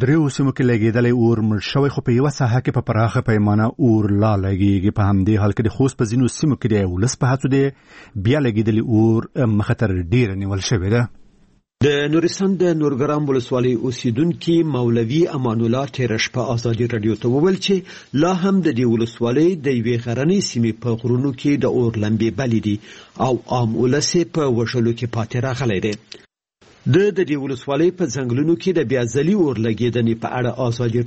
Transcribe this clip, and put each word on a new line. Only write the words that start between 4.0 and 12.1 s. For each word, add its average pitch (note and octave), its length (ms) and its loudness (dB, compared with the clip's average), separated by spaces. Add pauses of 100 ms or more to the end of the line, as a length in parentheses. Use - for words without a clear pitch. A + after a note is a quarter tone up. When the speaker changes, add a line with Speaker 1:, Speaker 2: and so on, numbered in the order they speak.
Speaker 1:
لا A2 140 2
لګېږي. G2 600 2
په G#2+ 120 2
همدې G2+ 320 2
حال G#2 120 2
کې A#2+ 120 0
د G2+ 100 0
خوست C3 220 0
په B2 140 0
ځینو B2 160 2
سیمو C#3 280 -2
کې - 180 -2
د - 20 4 (160)
ولس G2 300 -2
په C#3 100 2
هڅو C3+ 220 -2
د C#3 180 2 (540)
بیا C#3 140 2
لګېدلي A2+ 440 2 (120)
اور A2+ 580 2
مخه G#2 200 2
تر G2 220 0 (160)
ډیره A2+ 300 2
نیول G2 280 -4
شوې F#2+ 260 0
ده. A#2+ 60 2 (840)
Speaker 2:
د D3 40 4 (240)